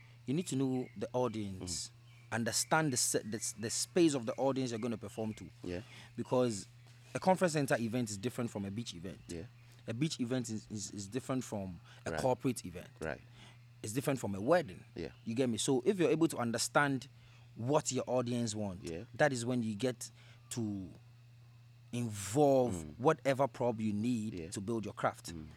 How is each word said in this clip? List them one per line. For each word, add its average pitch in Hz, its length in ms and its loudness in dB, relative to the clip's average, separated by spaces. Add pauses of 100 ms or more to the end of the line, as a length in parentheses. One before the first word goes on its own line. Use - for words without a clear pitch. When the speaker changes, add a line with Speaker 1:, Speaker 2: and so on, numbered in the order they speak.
(260)
Speaker 1:
You 131 80 -2
need 165 140 0
to 139 80 -2
know 127 320 0 (100)
the 110 160 -4
audience, 101 800 -2 (400)
understand 117 640 2
the 117 40 2
se-, - 320 2
the 113 80 -4
s-, - 220 -6
the 113 100 -4
space 165 460 4
of 120 100 0
the 123 80 -2
audience 131 380 2
you're 117 80 -2
gonna 117 180 -2
perform 110 380 -4
to. 90 100 -12 (180)
Speaker 2:
Yeah. 90 180 -4 (360)
Speaker 1:
Because 120 500 2 (460)
a 127 60 -2
conference 185 340 4
center 143 260 4
event 117 300 0
is 104 80 -6
different 117 320 -2
from 101 160 -4
a 101 60 -4
beach 117 240 -6
event. 85 320 -10
Speaker 2:
Yeah. 85 160 -6 (440)
Speaker 1:
A 113 60 -2
beach 147 260 0
event 123 300 0
is, 110 220 -4
is, 101 200 -6
is 101 160 -8
different 123 360 -4
from 95 360 -6 (280)
a - 40 -4
Speaker 2:
Right. 80 80 -2
Speaker 1:
corporate 127 460 0
event. 87 220 -10 (120)
Speaker 2:
Right. 76 220 -4 (600)
Speaker 1:
It's 107 100 -6
different 135 260 0
from 101 140 -4
a 98 80 -4
wedding. 135 420 2 (120)
Speaker 2:
Yeah. 76 140 -6 (160)
Speaker 1:
You 113 100 -4
get 127 120 2
me? 110 120 0
So 135 260 2
if 196 140 4
you're 151 100 6
able 156 200 4
to - 80 -6
understand 127 720 2 (480)
what 135 360 0
your 127 160 0
audience 120 480 0
want, 101 280 -4
Speaker 2:
Yeah. 85 200 -6 (100)
Speaker 1:
that 143 180 4
is 117 140 -2
when 123 160 0
you 110 140 0
get 123 340 -2 (420)
to 101 380 -2 (1040)
involve 120 800 4
Speaker 2:
Mm. 78 240 -6
Speaker 1:
whatever 139 500 2
prop 120 320 -2
you 107 140 0
need 110 400 -2
Speaker 2:
Yeah. 85 160 -8
Speaker 1:
to 101 120 -6
build 110 240 -4
your 98 80 -8
craft. - 400 -4
Speaker 2:
Mm. 80 120 -10 (120)